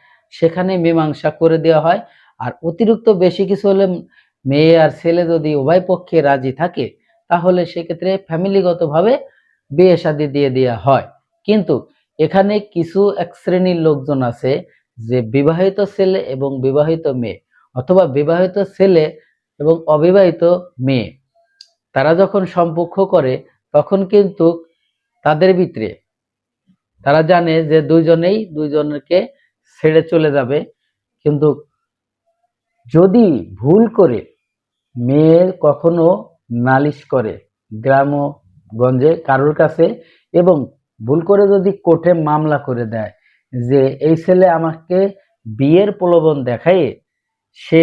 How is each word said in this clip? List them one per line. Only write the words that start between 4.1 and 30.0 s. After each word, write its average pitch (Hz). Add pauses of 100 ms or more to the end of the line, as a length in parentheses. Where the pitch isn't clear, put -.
মেয়ে 151
আর 156
ছেলে 170
যদি 160
উভয় 151
পক্ষে 175
রাজি 135
থাকে, 156 (440)
তাহলে 180
সেক্ষেত্রে 170 (140)
ফ্যামিলিগতভাবে 175 (580)
বিয়ে 175
শাদী 151
দিয়ে 139
দেওয়া 123
হয়। 120 (420)
কিন্তু 202 (440)
এখানে 190 (160)
কিছু 170 (160)
এক 175
শ্রেণীর 180
লোকজন 143
আছে 123 (460)
যে 117 (120)
বিবাহিত 160 (120)
ছেলে 190
এবং 135 (100)
বিবাহিত 147
মেয়ে, 117 (380)
অথবা 185
বিবাহিত 165 (160)
ছেলে 185 (560)
এবং 156 (120)
অবিবাহিত 170 (360)
মেয়ে, 127 (840)
তারা 139
যখন 190
সম্পর্ক 170 (100)
করে, 139 (400)
তখন 170
কিন্তু 196 (800)
তাদের 156
ভিতরে 113 (1120)
তারা 147
জানে 170 (140)
যে 156
দুইজনেই 165 (160)
দুইজনকে 151 (520)
ছেড়ে 156